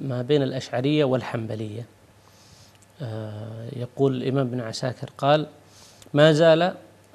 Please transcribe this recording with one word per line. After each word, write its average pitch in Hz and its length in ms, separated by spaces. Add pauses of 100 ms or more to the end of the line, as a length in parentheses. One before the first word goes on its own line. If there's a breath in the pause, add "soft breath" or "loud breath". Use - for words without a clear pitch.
ما 127 200
بين 139 220
الأشعرية 131 600
والحنبلية. 113 840 (1160 soft breath)
آه، 110 720
يقول 131 400
الإمام 127 320
ابن 123 140
عساكر، 117 560
قال: 147 300 (680 loud breath)
"ما 151 180
زال 165 420 (420)